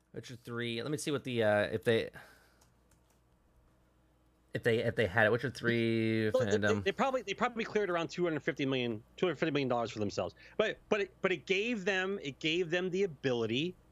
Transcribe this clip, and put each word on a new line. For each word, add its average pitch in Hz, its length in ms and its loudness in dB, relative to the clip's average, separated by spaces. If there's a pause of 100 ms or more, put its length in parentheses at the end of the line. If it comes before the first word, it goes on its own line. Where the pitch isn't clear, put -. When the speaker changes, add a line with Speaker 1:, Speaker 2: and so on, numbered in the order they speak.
(140)
Speaker 1:
Witcher 120 300 -14
Three. 117 380 -4
Let 127 100 -6
me 151 60 0
see 151 140 -4
what 139 120 -2
the, 120 200 0
uh, 104 180 6 (100)
if - 140 -4
they, 113 240 4 (2500)
if 123 100 -6
they, 113 160 4
if 110 160 0
they 117 120 2
had 107 180 4
it. 107 60 6
Witcher 120 200 0
Three 113 800 2
Speaker 2:
So 508 120 2
they, 101 80 0
they, 104 60 4
Speaker 1:
fandom. 104 260 2
Speaker 2:
they - 80 0
probably, 262 300 0
they 196 120 -8
probably 226 300 -2
cleared 208 260 -2
around 170 200 -2
two 175 160 -2
hundred 160 180 -2
fifty 147 220 -2
million, 120 360 -2 (140)
two 185 120 0
hundred 156 120 -2
fifty 160 120 0
million 139 180 0
dollars 117 220 0
for 110 80 -8
themselves. 98 360 -4 (220)
But, 214 220 0 (100)
but 214 100 2
it, 196 220 -4
but 185 100 2
it 165 140 -4
gave 202 400 -2
them, 190 360 0
it - 180 -8
gave 165 320 0
them 180 180 0
the 185 140 0
ability 131 720 0 (160)